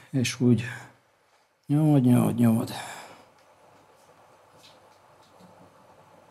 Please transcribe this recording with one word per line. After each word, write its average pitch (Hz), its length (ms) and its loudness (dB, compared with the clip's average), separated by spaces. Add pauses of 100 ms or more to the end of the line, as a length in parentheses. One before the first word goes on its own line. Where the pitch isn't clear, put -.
és 127 300 -4
úgy 123 240 2 (1000)
nyomod, 147 380 2
nyomod, 117 320 2
nyomod. 113 360 0 (3500)